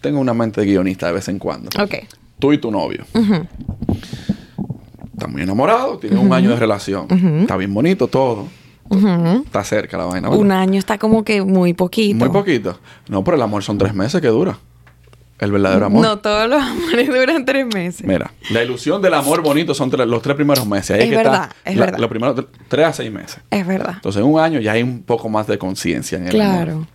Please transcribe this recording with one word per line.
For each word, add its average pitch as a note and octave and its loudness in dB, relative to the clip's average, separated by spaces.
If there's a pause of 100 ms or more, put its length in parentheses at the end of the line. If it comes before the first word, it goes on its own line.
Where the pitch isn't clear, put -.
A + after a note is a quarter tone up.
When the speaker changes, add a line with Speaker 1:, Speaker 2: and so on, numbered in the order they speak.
Speaker 1:
tengo C#3+ -2
una B2+ 0
mente A2+ -2
de G#2 2
guionista F#2+ 0
de F2 -2
vez G2 -6
en F#2+ -4
cuando. C#2+ -8 (120)
Speaker 2:
Ok. G3 -2 (460)
Speaker 1:
Tú C#3 4
y C#3+ 2
tu A#2+ -4
novio. D#2 -4 (100)
Speaker 2:
Ujú. G3+ 2 (1700)
Speaker 1:
Están - -10
muy C2+ -6
enamorados, D#3+ 0
tienen G#3 0
un - 4
Speaker 2:
Ujú. - 4
Speaker 1:
año - 4
de A#2 2
relación. G2+ -2
Speaker 2:
Ujú. F3+ 4
Speaker 1:
Está G3+ 0
bien F#2+ -2
bonito A#2+ 2
todo. B2 0 (400)
Speaker 2:
Ujú. F#3+ 2
Speaker 1:
Está - -4
cerca G#2+ -4
la E2+ -2
vaina, F2+ -4
¿verdad? G3 4
Speaker 2:
Un G3 4
año F#3+ 2
está G3+ -4
como A3 2
que G#3 0
muy F#3 2
poquito. G3+ 0
Speaker 1:
Muy - 2
poquito. D3+ 0 (300)
No, G2 -2
pero E3+ 2
el C3+ 2
amor G#2 -2
son G#2 -2
tres G2+ 0
meses A#2+ 0
que D3+ 0
dura. B2+ 2 (800)
El G2+ -2
verdadero G2 2
amor. G#3 6
Speaker 2:
No G#3+ 2
todos G#3+ 0
los C#4+ 2
<laughs> - -
amores C4 0
duran C4 2
tres C4+ 0
meses. F3+ -6
Speaker 1:
Mira, - -2 (180)
la A2+ 2
ilusión B2+ -2
del F3+ 4
amor D3+ 0
bonito D3+ 2
son C3 -2
tres, B2+ 2
los A#2 0
tres C#3 -2
primeros C#3+ 2
meses. G2+ -2
Ahí G2+ 2
es A#2 6
Speaker 2:
Es A#3 0
Speaker 1:
que - 2
está A3+ 2
Speaker 2:
verdad, F3 0 (140)
es G3 -4
Speaker 1:
la, - 4
Speaker 2:
verdad. - -4
Speaker 1:
los A2+ 0
primeros A#2+ -2
tre-, C#3+ -6 (220)
tres D3 2
a D#3 0
seis A#2 -8
meses. - -14 (120)
Speaker 2:
Es G3 -2
verdad. F#3 -2
Speaker 1:
Entonces, G2+ -4
en - 4
un D#3 4
año D#3 2
ya G#2+ 0
hay A#2 2
un B2 -4
poco A#2 -2
más G#2+ -2
de G#2 -2
conciencia F2+ -4
en F2+ -6
el F2+ -4
Speaker 2:
Claro. F#3+ 2
Speaker 1:
amor. D#3+ -6